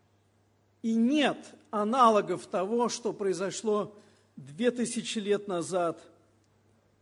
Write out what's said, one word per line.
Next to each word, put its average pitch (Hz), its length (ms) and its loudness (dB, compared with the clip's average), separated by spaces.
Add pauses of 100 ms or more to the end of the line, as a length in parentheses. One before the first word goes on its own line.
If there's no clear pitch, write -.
(840)
и 226 120 0
нет 247 600 2 (160)
аналогов 208 760 4
того, 220 440 0
что 202 240 -6
произошло 196 840 -2 (400)
две 156 340 -2
тысячи 240 500 -4
лет 202 280 -2
назад, 170 580 -2 (960)